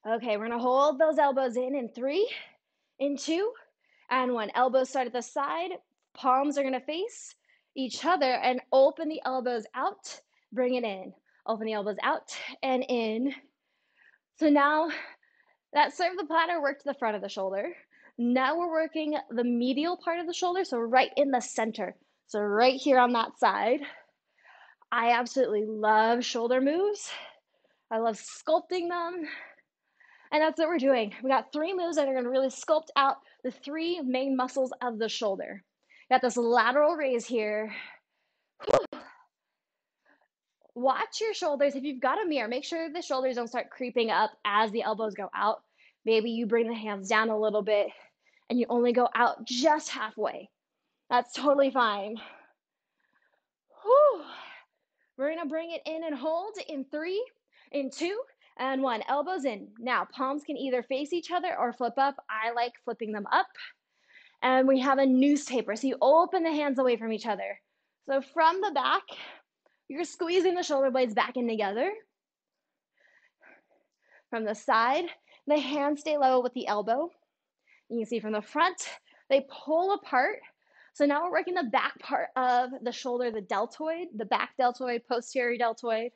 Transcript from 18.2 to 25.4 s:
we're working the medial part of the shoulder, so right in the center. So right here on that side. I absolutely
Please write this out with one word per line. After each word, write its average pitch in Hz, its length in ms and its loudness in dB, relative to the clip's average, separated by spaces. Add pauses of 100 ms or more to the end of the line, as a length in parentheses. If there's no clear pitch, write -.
we're 349 140 -2
working 320 460 -2 (120)
the 240 140 -2
medial 254 540 0
part 339 220 -4
of 339 60 -6
the 339 80 -6
shoulder, 359 300 -2
so 254 160 -4
right 233 380 4
in 277 140 4
the 247 100 2
center. 220 560 -4 (300)
So 208 120 -4
right 226 400 4
here 269 180 6
on 247 160 6
that 226 240 -2
side. 220 440 2 (1080)
I 233 200 2
absolutely 233 540 2